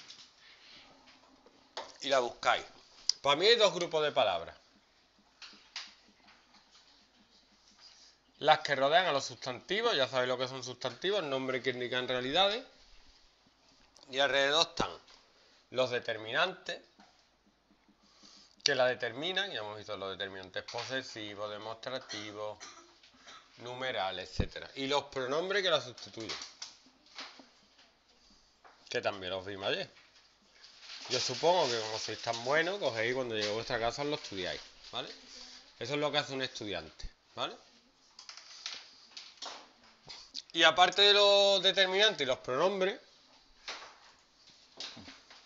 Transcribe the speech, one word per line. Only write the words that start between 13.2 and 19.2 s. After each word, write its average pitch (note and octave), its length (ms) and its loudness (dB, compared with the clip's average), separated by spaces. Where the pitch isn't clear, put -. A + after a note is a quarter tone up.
Y C3 100 -4
alrededor C#3 480 4
están - 240 -2
los B2 200 2
determinantes, A#2+ 920 -4
que C#3+ 140 6
la B2+ 120 6
determinan, D3 640 -2